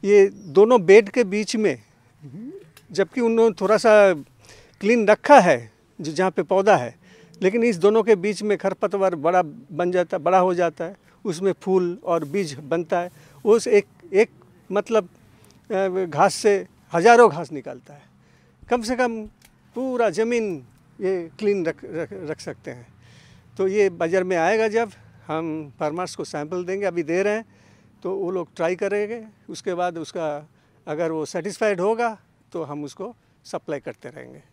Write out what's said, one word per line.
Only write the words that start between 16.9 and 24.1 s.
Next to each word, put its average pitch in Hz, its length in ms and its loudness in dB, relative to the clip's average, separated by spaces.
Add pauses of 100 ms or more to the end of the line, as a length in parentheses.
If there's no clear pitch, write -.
हज़ारों 226 380 6
घास 156 200 -10
निकलता 131 420 -14
है, 143 80 -20 (680)
कम 240 120 0
से 233 140 -4
कम 226 300 -2 (500)
पूरा 247 340 -2
ज़मीन 208 560 -4 (360)
ये 185 380 -4
क्लीन 202 260 -2
रख, 160 100 -4 (100)
रख, 165 280 -8
रख 160 260 -10
सकते - 320 -14
हैं। 123 160 -20 (720)
तो 190 100 -2
ये 196 220 2
बाज़ार 175 340 -2